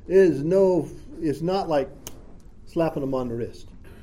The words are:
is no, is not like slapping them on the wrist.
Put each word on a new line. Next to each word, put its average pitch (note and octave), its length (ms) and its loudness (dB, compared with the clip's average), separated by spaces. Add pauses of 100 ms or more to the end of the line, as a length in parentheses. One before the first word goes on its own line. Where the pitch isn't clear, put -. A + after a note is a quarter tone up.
is E3+ 360 6
no, F#3 460 4 (320)
is D3+ 220 -2
not F#3 260 0
like C#3+ 200 0 (760)
slapping D#3+ 360 -2
them C3+ 120 -4
on B2+ 140 -2
the A#2 80 -6
wrist. A2+ 320 -8 (360)